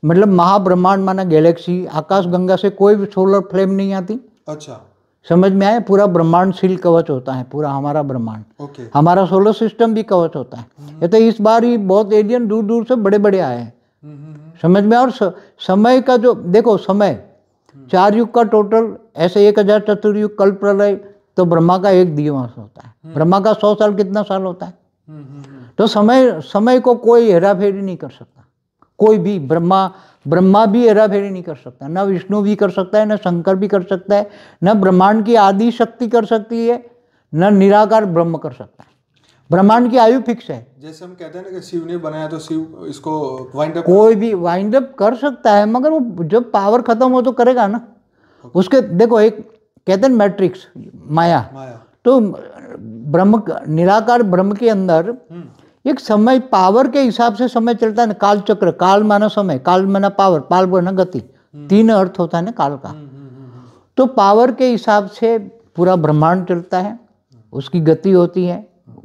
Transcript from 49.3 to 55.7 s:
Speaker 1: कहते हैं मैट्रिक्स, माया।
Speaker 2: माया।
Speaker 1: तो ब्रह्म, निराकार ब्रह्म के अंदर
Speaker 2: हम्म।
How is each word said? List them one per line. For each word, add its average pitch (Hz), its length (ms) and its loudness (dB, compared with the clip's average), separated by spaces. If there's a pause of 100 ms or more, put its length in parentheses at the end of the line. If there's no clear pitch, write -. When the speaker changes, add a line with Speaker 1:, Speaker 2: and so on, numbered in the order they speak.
Speaker 1:
कहते 196 200 0
हैं 262 60 4
मैट्रिक्स, 202 460 0 (360)
माया। 151 580 -2
Speaker 2:
माया। 131 280 -18 (240)
Speaker 1:
तो 262 140 4 (600)
ब्रह्म, 151 640 0 (240)
निराकार 208 560 0
ब्रह्म 190 280 0
के 226 180 -2
अंदर 185 400 0 (220)
Speaker 2:
हम्म। 170 120 -18 (440)